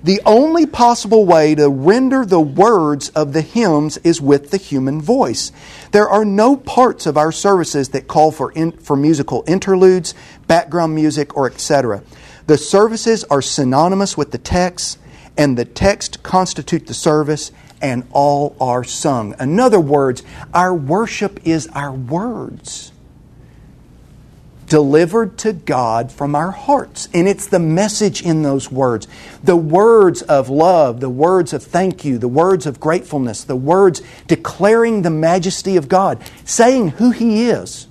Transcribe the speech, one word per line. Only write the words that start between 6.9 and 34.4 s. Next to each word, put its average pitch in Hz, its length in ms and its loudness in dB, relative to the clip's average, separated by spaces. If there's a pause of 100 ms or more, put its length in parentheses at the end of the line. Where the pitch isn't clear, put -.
of 151 120 -2
our 156 140 2
services 160 580 0
that 135 180 -8
call 156 240 2
for 139 200 -8
in-, 165 220 -4
for - 220 -4
musical 139 520 0
interludes, 185 680 2 (340)
background 165 480 0
music, 151 400 -2
or 131 140 -2
et - 100 -14
cetera. 123 440 -2 (440)
The 151 100 6
services 220 680 0
are 139 160 0
synonymous 160 760 0
with 147 160 -6
the 123 60 -10
text, - 600 -6 (400)
and 139 200 0
the 120 80 -4
text - 580 -4
constitute 175 640 -4
the - 60 -12
service, 151 580 -2 (300)
and 127 300 -4
all 143 500 0
are 123 220 -2
sung." 120 560 -4
In 147 200 -2
other 226 200 4
words, 139 420 0 (320)
our 180 200 0
worship 185 680 -4
is 160 300 -2
our 143 180 -8
words. 147 1000 -10 (1800)
Delivered 165 720 2
to 214 140 -4
God 127 580 -4
from 143 240 -6
our 165 160 -2
hearts. - 640 -6
And 175 140 2
it's 196 200 -4
the 185 120 0
message 185 600 -2
in 160 220 -2
those 139 280 -4
words. 127 360 -2 (360)
The 175 120 4
words 185 680 4
of 135 260 0
love, 147 500 2
the 131 100 -6
words 160 440 0
of 131 100 -8
thank 180 400 -4
you, 135 140 -2
the 120 100 -4
words 160 380 0
of 139 140 -8
gratefulness, 151 640 -4
the 139 120 -6
words 170 460 2 (260)
declaring 220 760 0